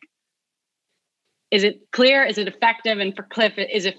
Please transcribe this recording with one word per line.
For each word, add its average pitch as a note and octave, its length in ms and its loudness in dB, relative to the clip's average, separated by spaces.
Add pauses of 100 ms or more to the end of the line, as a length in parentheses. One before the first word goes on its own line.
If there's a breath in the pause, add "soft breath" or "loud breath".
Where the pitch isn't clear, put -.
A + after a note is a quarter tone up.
(1500)
is G#3 120 2
it G#3 180 0 (120)
clear? C4 320 4
Is G#3+ 140 -4
it G3+ 100 -2
effective? A3+ 500 -2
And F#3+ 160 -4
for F#3+ 100 -14
Cliff, A3 340 -2
is F3+ 260 -4
it F#3 140 -6